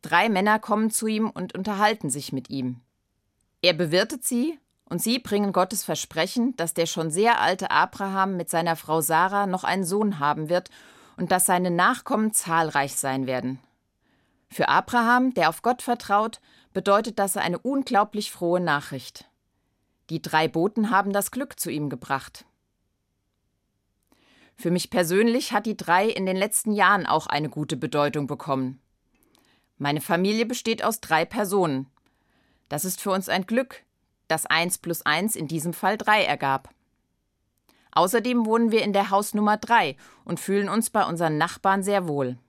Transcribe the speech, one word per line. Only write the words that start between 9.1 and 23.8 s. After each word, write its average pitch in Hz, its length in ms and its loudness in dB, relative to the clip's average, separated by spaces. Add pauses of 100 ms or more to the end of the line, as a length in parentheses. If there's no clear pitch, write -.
noch 185 160 -2
einen 190 220 0
Sohn 196 340 0
haben 147 300 -2
wird 175 200 0 (480)
und 180 140 -2
dass 185 160 2
seine 180 240 2
Nachkommen 220 600 2
zahlreich 156 640 0
sein 135 300 -2
werden. 127 340 -4 (920)
Für - 180 -2
Abraham, 240 680 2
der 160 160 2
auf - 140 -10
Gott 247 180 0
vertraut, 214 600 -2 (320)
bedeutet 202 440 2
das 196 200 0
eine 175 200 -2
unglaublich 220 720 0
frohe 180 280 0
Nachricht. 143 680 -4 (840)
Die 160 100 -6
drei 156 260 2
Boten 208 440 0
haben 196 200 2
das 202 200 -2
Glück 262 280 -8
zu 165 120 -6
ihm 147 180 -4
gebracht. - 560 -8 (2000)